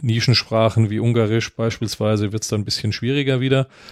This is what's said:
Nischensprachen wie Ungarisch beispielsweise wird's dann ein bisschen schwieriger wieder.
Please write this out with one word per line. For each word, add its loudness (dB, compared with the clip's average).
Nischensprachen 2
wie -4
Ungarisch 0
beispielsweise -2
wird's -6
dann -2
ein -6
bisschen -4
schwieriger 0
wieder. 2